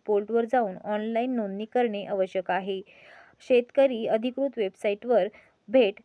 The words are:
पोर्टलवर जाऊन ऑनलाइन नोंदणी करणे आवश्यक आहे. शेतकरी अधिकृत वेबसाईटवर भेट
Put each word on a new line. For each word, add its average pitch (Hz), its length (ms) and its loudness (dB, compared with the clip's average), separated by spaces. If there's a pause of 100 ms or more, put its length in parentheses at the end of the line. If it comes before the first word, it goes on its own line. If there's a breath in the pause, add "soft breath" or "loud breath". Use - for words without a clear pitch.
पोर्टलवर 214 380 0
जाऊन 226 400 -2
ऑनलाइन 226 500 -4
नोंदणी 208 300 -4
करणे 220 400 -2
आवश्यक 190 460 -2
आहे. 190 320 -2 (580 loud breath)
शेतकरी 247 680 2
अधिकृत 247 500 -2
वेबसाईटवर 208 720 0 (400 soft breath)
भेट 214 260 4 (100)